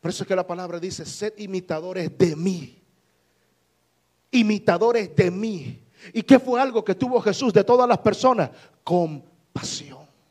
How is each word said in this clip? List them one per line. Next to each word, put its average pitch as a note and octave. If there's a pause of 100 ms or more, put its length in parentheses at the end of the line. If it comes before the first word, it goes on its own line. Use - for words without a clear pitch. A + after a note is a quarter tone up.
Por E3
eso G3
es -
que G3
la F3+
palabra F3
dice, E3
"Sed G#3+
imitadores F#3
de E3+
mí". E3+ (1500)
Imitadores G#3+
de F3+
mí. F#3 (300)
¿Y A3+
qué C4+
fue B3
algo B3
que F#3+
tuvo B3
Jesús G#3
de G3
todas B3
las A3
personas? G#3+ (320)
Compasión. - (240)